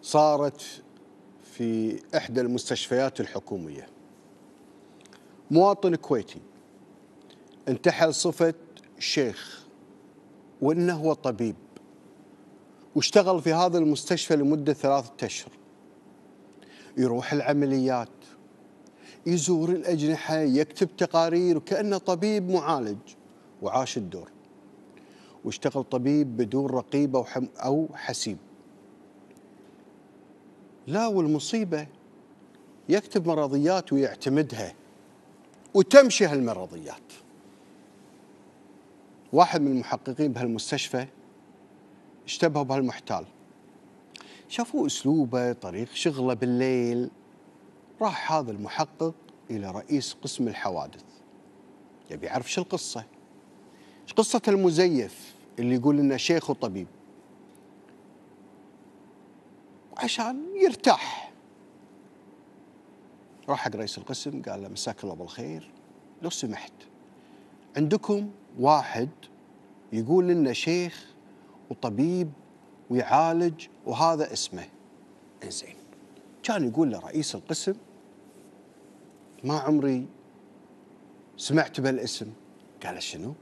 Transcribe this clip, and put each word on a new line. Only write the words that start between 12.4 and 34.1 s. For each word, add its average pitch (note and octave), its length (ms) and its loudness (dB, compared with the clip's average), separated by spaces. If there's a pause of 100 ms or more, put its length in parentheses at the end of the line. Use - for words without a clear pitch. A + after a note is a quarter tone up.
واشتغل F3+ 460 4
في D#3+ 120 2
هذا F3 240 2
المستشفى D#3 580 0
لمدة D3 380 2
ثلاثة C3+ 520 -2
أشهر. - 260 -10 (1500)
يروح B2+ 360 0
العمليات، C3+ 760 0 (1160)
يزور E3+ 440 2
الأجنحة، D#3+ 680 0
يكتب D3+ 600 2
تقارير، E3+ 600 2
وكأنه G3+ 400 -2
طبيب F#3 520 0
معالج، C#3+ 480 0 (640)
وعاش A#2 360 -2
الدور. F2+ 340 -10 (1120)
واشتغل C3 380 -2
طبيب C3+ 540 0
بدون B2 280 0
رقيب C3 500 0
أو B2 80 2
حم-، B2+ 320 -4
أو D3+ 380 -2
حسيب. - 440 -8 (2500)
لا، G#3 200 0
والمصيبة E3 800 0 (1000)
يكتب F#3 380 2
مرضيات D3+ 640 2
ويعتمدها، C3 800 0 (1000)